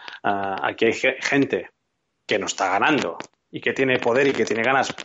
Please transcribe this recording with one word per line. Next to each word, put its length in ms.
ah, 380
aquí 240
hay 80
ge-, 280
gente 480
que 100
no 100
está 220
ganando 480
y 80
que 100
tiene 280
poder 280
y 60
que 100
tiene 200
ganas 300